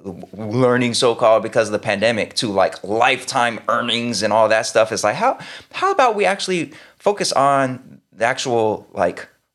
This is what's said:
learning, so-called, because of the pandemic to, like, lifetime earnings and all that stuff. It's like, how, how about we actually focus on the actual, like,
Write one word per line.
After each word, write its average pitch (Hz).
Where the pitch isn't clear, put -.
learning, 120
so-called, 110
because 110
of 104
the 104
pandemic 104
to, 123
like, 95
lifetime 120
earnings 117
and 107
all 110
that 110
stuff. 113
It's 101
like, 107
how, 240
how 381
about 254
we 202
actually 185
focus 202
on 131
the 107
actual, 117
like, 87